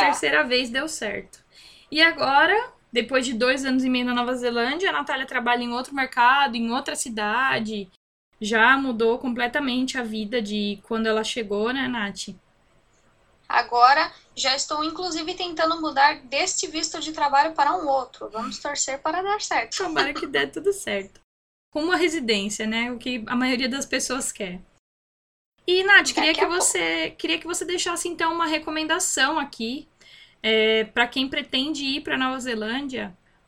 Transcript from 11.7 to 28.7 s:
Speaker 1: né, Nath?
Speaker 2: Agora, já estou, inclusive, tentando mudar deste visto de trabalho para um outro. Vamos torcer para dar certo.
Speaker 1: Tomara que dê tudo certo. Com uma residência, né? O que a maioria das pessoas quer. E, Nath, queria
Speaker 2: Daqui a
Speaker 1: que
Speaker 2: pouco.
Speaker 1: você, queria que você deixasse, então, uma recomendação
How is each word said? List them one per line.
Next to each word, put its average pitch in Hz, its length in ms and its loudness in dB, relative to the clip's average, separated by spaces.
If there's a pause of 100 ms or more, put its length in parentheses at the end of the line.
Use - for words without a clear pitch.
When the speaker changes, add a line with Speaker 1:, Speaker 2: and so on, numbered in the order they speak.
Speaker 1:
né, 262 160 -2
Nath? 208 420 -6 (1200)
Speaker 2:
Agora, 240 640 4 (220)
já 262 220 0
estou, 302 260 -4
inclusive, 330 520 -4
tentando 330 460 -2
mudar 294 420 2
deste 294 440 -2
visto 320 340 -6
de 302 120 -6
trabalho 302 420 2
para 302 220 2
um 339 100 -6
outro. 254 420 -2
Vamos 220 300 -8
torcer 277 420 -4
para 339 220 -2
dar 403 180 -2
certo. 277 380 -4
Speaker 1:
Tomara 311 340 0
que 294 140 -6
dê 285 200 0
tudo 359 260 -2
certo. 202 480 -8 (500)
Com 302 140 -2
uma 359 120 2
residência, 226 720 0
né? 226 240 -2
O 240 80 -8
que 247 280 -6
a 240 100 -4
maioria 254 320 0
das 269 180 -4
pessoas 254 460 -4
quer. 180 280 -10 (1080)
E, 359 180 4
Nath, 392 280 6
queria 311 200 2
Speaker 2:
Daqui - 80 0
a - 40 4
Speaker 1:
que - 20 4
Speaker 2:
pouco. 349 160 0
Speaker 1:
você, 330 480 0
queria 330 280 -2
que 330 80 -12
você 339 180 -4
deixasse, 349 440 -4
então, 330 240 -2
uma 339 140 0
recomendação 311 920 0